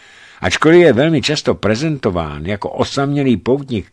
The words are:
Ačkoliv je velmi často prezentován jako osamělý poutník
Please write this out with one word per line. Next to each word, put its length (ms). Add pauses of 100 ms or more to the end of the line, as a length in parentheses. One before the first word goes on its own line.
(420)
Ačkoliv 400
je 120
velmi 280
často 340
prezentován 880
jako 240
osamělý 680
poutník 560